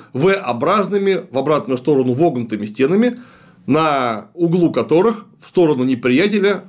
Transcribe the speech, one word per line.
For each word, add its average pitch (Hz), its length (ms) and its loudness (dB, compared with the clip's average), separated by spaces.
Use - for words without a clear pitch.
V-образными, 185 1160 0
в 123 60 -8
обратную 139 400 -2
сторону 127 380 0
вогнутыми 120 500 -2
стенами, 190 540 0
на 135 680 -2
углу 170 400 0
которых 185 540 0
в - 120 -20
сторону 151 340 2
неприятеля, 185 840 0